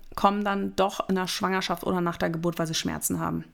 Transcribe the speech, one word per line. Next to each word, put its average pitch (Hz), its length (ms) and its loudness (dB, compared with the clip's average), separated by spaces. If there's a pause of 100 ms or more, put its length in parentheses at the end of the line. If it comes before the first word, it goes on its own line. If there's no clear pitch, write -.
(140)
kommen 202 300 4
dann 196 320 0
doch 196 320 2
in 190 60 2
der 185 120 2
Schwangerschaft 185 580 -2
oder 185 160 2
nach 175 160 0
der 180 140 0
Geburt, 165 280 0
weil 165 80 0
sie 160 80 -2
Schmerzen 165 460 -2
haben. 165 340 -2